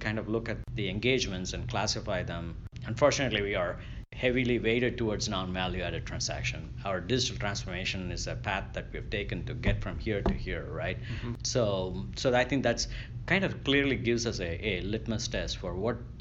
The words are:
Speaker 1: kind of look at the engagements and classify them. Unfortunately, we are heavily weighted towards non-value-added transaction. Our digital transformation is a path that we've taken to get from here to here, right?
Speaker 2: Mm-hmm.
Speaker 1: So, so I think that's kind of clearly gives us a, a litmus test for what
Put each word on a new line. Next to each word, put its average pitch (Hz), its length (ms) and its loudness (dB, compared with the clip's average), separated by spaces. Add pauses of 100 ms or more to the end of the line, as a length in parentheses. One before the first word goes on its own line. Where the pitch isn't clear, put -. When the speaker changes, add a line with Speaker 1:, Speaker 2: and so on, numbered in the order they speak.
Speaker 1:
kind 107 120 0
of 107 100 -4
look 113 200 0
at 107 80 -2 (180)
the 104 140 0
engagements 101 640 2
and 85 160 -4
classify 101 540 0
them. 85 340 -6 (300)
Unfortunately, 120 560 4
we 101 120 0
are 90 220 2 (380)
heavily 120 440 4
weighted 117 400 2
towards 107 300 0
non-value-added 92 760 -2
transaction. 78 680 -4 (140)
Our 95 140 0
digital 104 360 2
transformation 92 760 -2
is 85 160 -4
a 82 80 -2
path 98 380 -2
that 87 200 -4
we've - 180 -6
taken 95 340 -2
to 76 100 -4
get 101 280 2
from - 160 -4
here 104 240 0
to 98 120 4
here, 85 360 -2
right? 80 280 -2
Speaker 2:
Mm-hmm. 117 360 -4 (100)
Speaker 1:
So, 95 640 2 (100)
so 131 180 4
I 123 100 6
think 135 200 2
that's - 240 2 (380)
kind 190 180 4
of 139 180 -2
clearly 139 340 4
gives 117 300 2
us 98 140 0
a, 85 260 -2
a 95 140 0
litmus 110 480 -2
test 90 300 -2
for 90 160 -4
what 110 220 0 (240)